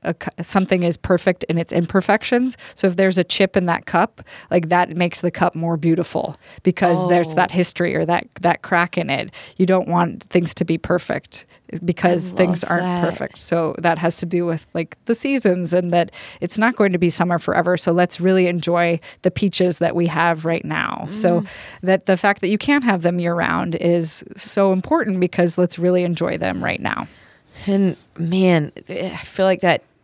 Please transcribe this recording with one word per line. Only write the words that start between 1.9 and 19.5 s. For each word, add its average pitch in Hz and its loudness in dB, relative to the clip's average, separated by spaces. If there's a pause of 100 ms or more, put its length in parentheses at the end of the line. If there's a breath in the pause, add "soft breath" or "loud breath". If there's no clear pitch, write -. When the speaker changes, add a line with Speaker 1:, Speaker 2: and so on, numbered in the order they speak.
Speaker 1:
So - 0
if 175 0
there's 185 2
a 180 2
chip 190 0
in 180 0
that 170 -2
cup, - 0 (280 loud breath)
like, 165 2
that 175 2
makes 175 -2
the 175 0
cup - 0
more 165 -2
beautiful 165 -2 (260 loud breath)
because 180 2
there's 170 2
Speaker 2:
Oh. - -2
Speaker 1:
that 175 2
history 175 -2
or 160 0
that, 170 -2 (140)
that 175 0
crack 175 0
in 156 -4
it. - -4 (240 loud breath)
You 190 4
don't 180 2
want 175 0
things 175 0
to - -2
be 165 -2
perfect - -4 (400 soft breath)
because 175 0
Speaker 2:
I - -12
Speaker 1:
things 175 0
Speaker 2:
love - -4
Speaker 1:
aren't 175 0
Speaker 2:
that. 175 0
Speaker 1:
perfect. - -8
So 165 -2
that 165 0
has 165 -2
to - -6
do 175 -2
with, 165 -4
like, 165 -6
the 233 0
seasons 185 0
and 175 0
that 170 2 (300 loud breath)
it's 175 -4
not 233 2
going 202 4
to 175 0
be 170 4
summer 175 0
forever. 175 2
So 175 0
let's 175 0
really 185 4
enjoy 170 0 (220 loud breath)
the 185 0
peaches 180 0